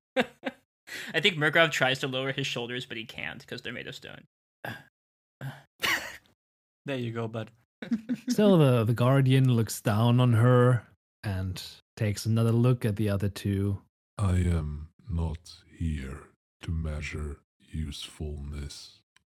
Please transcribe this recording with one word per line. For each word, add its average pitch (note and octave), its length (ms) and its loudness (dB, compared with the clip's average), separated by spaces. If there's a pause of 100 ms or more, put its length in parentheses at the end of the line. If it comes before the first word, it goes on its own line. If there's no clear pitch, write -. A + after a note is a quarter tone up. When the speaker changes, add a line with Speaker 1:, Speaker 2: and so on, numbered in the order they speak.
(1120)
Speaker 1:
I D#3+ 80 -2
think F#3+ 160 0
Murkoff D#3 340 4
tries C3 300 0
to C#3+ 80 -4
lower C3 240 -4
his C3+ 140 -6
shoulders, B2 400 -8
but A2+ 100 -12
he A2 80 -10
can't - 420 -12
'cause - 160 -12
they're A2+ 100 -10
made - 140 -12
of - 80 -12
stone. - 300 -18 (400)
Speaker 2:
<laughs> - 800 -18 (1400)
There C3+ 120 -4
you A#2 140 -4
go, A2+ 160 -4
bud. A2 220 -10 (320)
Speaker 3:
<laughs> - 80 -10 (380)
Speaker 4:
So G#3 300 6
the, B2 260 6
the A#2 80 2
Guardian C3 640 4
looks A2+ 260 0
down A#2+ 400 4
on B2 140 4
her B2 520 6 (360)
and F#2+ 400 -6 (340)
takes G#2 300 -2
another A2+ 260 2
look B2 320 2
at G#2+ 120 0
the G#2+ 120 0
other G2 200 0
two. G2 520 -2 (380)
Speaker 5:
I F#2 180 2
am D#2 520 0 (200)
not E2 300 -4 (400)
here C#2+ 400 -4 (440)
to - 80 -8
measure D2+ 680 -6 (320)
usefulness D2 1300 -10 (280)